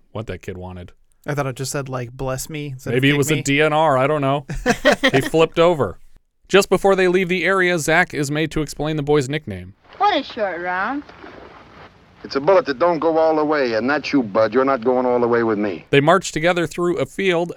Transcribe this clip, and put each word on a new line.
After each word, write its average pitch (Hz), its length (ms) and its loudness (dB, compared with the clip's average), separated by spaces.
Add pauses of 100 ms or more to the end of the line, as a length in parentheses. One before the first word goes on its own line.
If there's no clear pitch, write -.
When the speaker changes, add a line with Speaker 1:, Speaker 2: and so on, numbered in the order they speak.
(120)
Speaker 1:
what 110 140 -10
that 92 160 -10
kid 92 160 -12
wanted." 90 340 -14 (340)
Speaker 2:
I - 80 -6
thought 139 120 -4
it 131 100 -8
just 131 160 -8
said, 139 160 -6
like, 127 240 -8
"Bless 131 380 -8
me," 147 220 -10
instead 131 180 -12
of 120 60 0
Speaker 1:
Maybe 135 120 4
it 147 40 6
Speaker 2:
"Kick 143 60 2
Speaker 1:
was 143 120 0
a 151 60 2
Speaker 2:
me." 135 60 -4
Speaker 1:
D 143 200 0
N 156 100 2
R, 151 240 4
I 131 100 2
don't 151 140 0
know. 139 240 0 (300)
Speaker 2:
<laughs> - 380 2
Speaker 1:
He - 100 2
flipped 160 360 2
over. 156 400 2 (500)
Just 196 200 4
before 196 280 2
they 185 120 2
leave 180 200 2
the 180 160 -2
area, 180 340 2
Zach 165 340 0
is 143 180 -4
made 151 200 -2
to 160 100 -4
explain 151 360 -6
the 147 60 -2
boy's 143 280 2
nickname. 95 440 -10 (240)
Speaker 3:
What 392 180 2
is 277 100 -4
Short 185 340 -6
Round? 196 420 -6 (1200)
Speaker 4:
It's 104 120 -12
a 135 40 0
bullet 180 260 4
that 131 120 -4
don't 170 200 2
go 160 180 0
all 160 200 4
the 151 80 2
way, 143 300 0
and 110 140 0
that's 147 240 -2
you, 139 100 2
Bud. 110 300 0
You're 131 120 4
not 135 180 0
going 127 240 0
all 123 140 2
the 120 80 2
way 117 160 2
with 110 140 0
me. 101 320 -4
Speaker 1:
They 143 100 4
march 175 320 2
together 170 340 0
through 175 320 -4
a 135 80 -2
field 175 500 -2